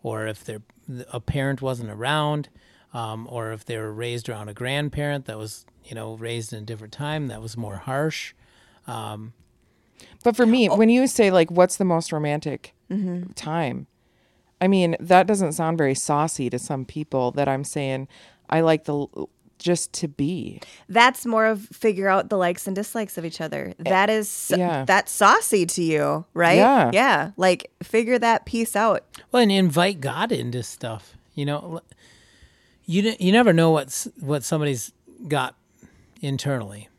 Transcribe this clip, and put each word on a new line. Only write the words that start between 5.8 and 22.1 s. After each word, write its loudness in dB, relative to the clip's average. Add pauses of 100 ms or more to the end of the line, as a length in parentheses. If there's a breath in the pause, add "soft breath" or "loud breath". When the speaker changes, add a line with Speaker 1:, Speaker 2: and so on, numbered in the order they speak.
Speaker 1:
you -18
know, -12
raised -8
in -12
a -12
different -12
time -6
that -10
was -12
more -8
harsh. -4 (540 soft breath)
Um, -10 (920 soft breath)
Speaker 2:
But 4
for 6
me, 6
Speaker 3:
Oh. 4
Speaker 2:
when 6
you 6
say, 4
like, 4
"What's 4
the 0
most 0
romantic -4 (160)
Speaker 3:
Mm-hmm. -4
Speaker 2:
time?" -4 (760)
I 2
mean, 4
that 6
doesn't 2
sound -2
very 2
saucy -2
to -4
some -6
people -4
that 0
I'm -2
saying, -6 (400 soft breath)
"I 2
like 2
the -4
l-, -6 (300)
just -2
to -6
be." -6 (280 loud breath)
Speaker 3:
That's 4
more 2
of -2
figure -2
out 2